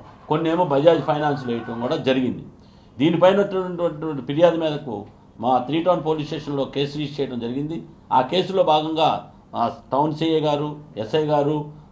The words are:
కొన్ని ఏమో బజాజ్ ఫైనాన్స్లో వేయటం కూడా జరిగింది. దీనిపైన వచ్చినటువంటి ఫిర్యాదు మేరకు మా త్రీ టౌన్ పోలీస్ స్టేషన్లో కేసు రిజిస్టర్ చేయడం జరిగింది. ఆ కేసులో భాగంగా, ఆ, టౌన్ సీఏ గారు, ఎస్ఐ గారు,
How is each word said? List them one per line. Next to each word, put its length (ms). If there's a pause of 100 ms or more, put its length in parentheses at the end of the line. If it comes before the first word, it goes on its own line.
(300)
కొన్ని 200
ఏమో 160
బజాజ్ 360
ఫైనాన్స్లో 520
వేయటం 280
కూడా 140
జరిగింది. 480 (560)
దీనిపైన 400
వచ్చినటువంటి 840
ఫిర్యాదు 360
మేరకు 480 (340)
మా 180
త్రీ 260
టౌన్ 220
పోలీస్ 220
స్టేషన్లో 380
కేసు 320
రిజిస్టర్ 240
చేయడం 180
జరిగింది. 460 (280)
ఆ 80
కేసులో 420
భాగంగా, 680 (240)
ఆ, 160 (200)
టౌన్ 220
సీఏ 260
గారు, 400 (180)
ఎస్ఐ 280
గారు, 540 (120)